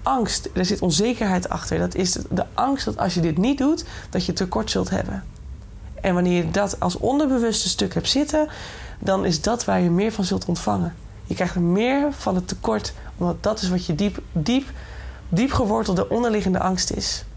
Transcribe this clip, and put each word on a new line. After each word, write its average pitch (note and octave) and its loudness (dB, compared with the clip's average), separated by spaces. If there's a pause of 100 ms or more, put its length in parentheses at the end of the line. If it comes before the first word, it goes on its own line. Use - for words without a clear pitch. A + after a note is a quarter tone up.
angst. B3 0
Er F#3 2
zit F#3+ 0
onzekerheid F#3 2
achter. - -2
Dat F3+ 0
is F3+ 0 (180)
de F3+ 0
angst C4+ 0
dat - -4
als F3+ 0
je F3 0
dit D#3+ 2
niet B3+ 2
doet, D4+ 2 (240)
dat F#3 -2
je E3+ -2
tekort G#3 -2
zult F#3 0
hebben. F#3+ -2 (800)
En F#3+ 2
wanneer F3 4
je E3 -2
dat F#3+ 0
als F3+ 0
onderbewuste B3 2
stuk F#3+ 0
hebt - 0
zitten, D4+ 2 (520)
dan F#3+ 2
is D#3 0
dat A#3+ 0
waar F#3+ 2
je F3+ 4
meer G3 4
van G#3 -2
zult F#3 -2
ontvangen. F3+ 0 (280)
Je - -4
krijgt F3 -2
meer A#3+ 4
van - 0
het F3+ 0
tekort, G#3+ -2 (240)
omdat F3 -2
dat G#3+ 0
is F#3 0
wat F3+ 2
je E3 0
diep, F#3+ 0 (120)
diep, A#3+ 2 (600)
diep A#3 4
gewortelde G3+ 2
onderliggende G#3+ 2
angst F#3 0
is. - -4 (140)